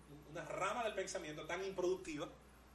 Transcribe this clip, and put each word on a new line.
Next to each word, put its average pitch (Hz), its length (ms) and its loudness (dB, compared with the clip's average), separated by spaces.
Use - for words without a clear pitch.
una 156 140 -4
rama 196 380 2
del 214 100 4
pensamiento 165 520 -2
tan 180 200 0
improductiva 180 600 2